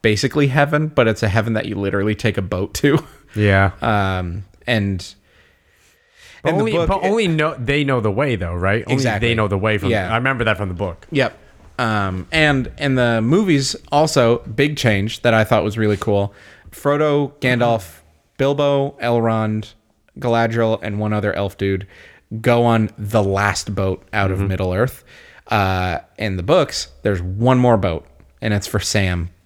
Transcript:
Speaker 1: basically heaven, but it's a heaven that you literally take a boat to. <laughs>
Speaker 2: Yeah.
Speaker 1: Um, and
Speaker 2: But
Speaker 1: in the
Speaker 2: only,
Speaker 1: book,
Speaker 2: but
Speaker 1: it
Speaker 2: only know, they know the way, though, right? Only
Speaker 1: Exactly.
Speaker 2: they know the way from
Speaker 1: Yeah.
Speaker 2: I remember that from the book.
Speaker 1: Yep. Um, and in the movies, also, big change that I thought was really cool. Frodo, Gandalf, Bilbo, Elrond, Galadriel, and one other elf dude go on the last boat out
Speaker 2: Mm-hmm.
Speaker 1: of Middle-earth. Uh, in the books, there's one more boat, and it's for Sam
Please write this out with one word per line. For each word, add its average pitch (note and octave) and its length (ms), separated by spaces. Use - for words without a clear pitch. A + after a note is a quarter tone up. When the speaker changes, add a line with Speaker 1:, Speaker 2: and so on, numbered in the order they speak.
Speaker 1:
basically B2+ 460
heaven, D3 400
but B2+ 220
it's G#2+ 120
a A2 60
heaven G#2+ 260
that A2 120
you G#2+ 100
literally G2+ 400
take G#2 220
a G2 40
boat F#2 340
to. D3 240
<laughs> - 160
Speaker 2:
Yeah. G2 360
Speaker 1:
Um, F#2+ 640
and G2+ 380
Speaker 2:
But E3 60
Speaker 1:
in E3+ 60
the G3 60
Speaker 2:
only, A3 120
Speaker 1:
book, E3 140
Speaker 2:
but G3 160
Speaker 1:
it F#3 60
Speaker 2:
only G#3+ 180
know, D#3 300
they C#3 260
know C3+ 160
the G#2+ 120
way, B2+ 260
though, F2 160
right? F#2+ 320
Only B2 80
Speaker 1:
Exactly. A#2 360
Speaker 2:
they A#2 60
know G#2+ 140
the G2 80
way G#2+ 200
from G2 120
Speaker 1:
Yeah. F#2+ 220
Speaker 2:
I A2+ 40
remember B2 300
that G#2+ 120
from G2 120
the F2+ 60
book. F2+ 360
Speaker 1:
Yep. C3+ 260
Um, G2+ 520
and D3 460
in C#3 180
the A#2 260
movies, D3 540
also, C#3+ 480
big C#3 380
change G#2+ 460
that A#2+ 100
I A2 100
thought G#2+ 200
was G#2 120
really G#2 220
cool. G2+ 360
Frodo, C#3+ 680
Gandalf, A#2+ 640
Bilbo, C#3 640
Elrond, A2+ 720
Galadriel, A#2 640
and G#2 160
one G#2+ 140
other G#2 200
elf G2 240
dude F#2+ 300
go A#2+ 240
on A2+ 320
the G#2+ 260
last G2 520
boat F#2+ 360
out G2+ 200
Speaker 2:
Mm-hmm. F#2+ 120
Speaker 1:
of F#2+ 60
Middle-earth. F#2+ 540
Uh, F#2 520
in G#2 200
the F2 60
books, D3+ 460
there's G2 180
one A2 360
more A#2+ 200
boat, F2+ 280
and A2 120
it's G2 140
for G#2 120
Sam F2+ 500